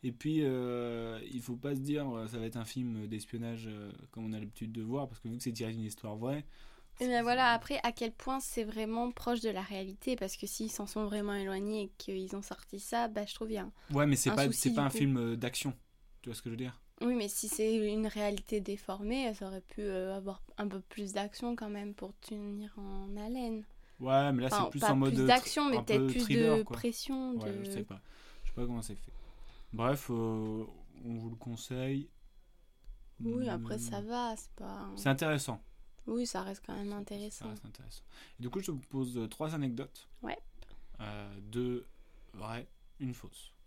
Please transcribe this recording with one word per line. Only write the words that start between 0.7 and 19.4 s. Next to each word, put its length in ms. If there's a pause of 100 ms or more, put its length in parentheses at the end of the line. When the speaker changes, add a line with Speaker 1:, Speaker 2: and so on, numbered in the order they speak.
Speaker 1:
il 80
faut 160
pas 180
se 60
dire, 340
euh, 140
ça 100
va 60
être 140
un 80
film 400
d'espionnage, 640
euh, 220 (200)
comme 160
on 80
a 40
l'habitude 320
de 120
voir, 260
parce 120
que 80
vu 100
que 40
c'est 100
tiré 200
d'une 120
histoire 320
vraie, 240
Speaker 2:
Et 40 (600)
Speaker 1:
c'est 40
Speaker 2:
bien 140
voilà, 300
après, 320
à 80
quel 200
point 260
c'est 260
vraiment 480
proche 280
de 80
la 140
réalité, 520
parce 220
que 100
s'ils 240
s'en 160
sont 200
vraiment 260
éloignés 520
et 120
qu'ils 400
ont 60
sorti 380
ça, 280
bah, 160
je 100
trouve 140
qu'il 80
y 40
a 20
un, 320
Speaker 1:
Ouais, 120
mais 100
c'est 120
Speaker 2:
un 60
Speaker 1:
pas, 100
Speaker 2:
souci, 140
Speaker 1:
c'est 160
pas 80
Speaker 2:
du 60
Speaker 1:
un 20
Speaker 2:
coup. 80
Speaker 1:
film, 180
euh, 200
d'action. 360 (480)
Tu 80
vois 80
ce 60
que 80
je 40
veux 40
dire ? 240 (180)
Speaker 2:
Oui, 140
mais 140
si 200
c'est 260 (200)
une 140
réalité 520
déformée, 720
ça 140